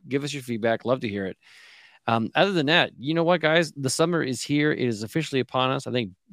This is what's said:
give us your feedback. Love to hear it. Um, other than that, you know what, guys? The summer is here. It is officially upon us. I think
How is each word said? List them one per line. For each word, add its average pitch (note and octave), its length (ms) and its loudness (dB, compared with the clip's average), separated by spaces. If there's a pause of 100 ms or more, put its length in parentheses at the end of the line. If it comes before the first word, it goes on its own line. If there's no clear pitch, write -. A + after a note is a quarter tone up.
give C#3 160 -2
us C#3+ 100 -6
your C#3+ 100 -8
feedback. A2+ 420 -2
Love B2+ 160 0
to A2 80 -4
hear G2+ 160 -4
it. F#2 120 -8 (680)
Um, A#2 280 0
other F#3 160 4
than E3 160 2
that, D3+ 300 4
you C#3 160 -6
know E3 100 0
what, E3+ 180 2
guys? D#3 320 2
The C3+ 160 -4
summer E3 340 2
is B2+ 180 -4
here. D3 300 2
It B2 160 0
is A2 160 -4
officially C#3+ 380 -2
upon C3 300 0
us. C3+ 160 -4
I A2 40 -6
think A#2 200 -4 (220)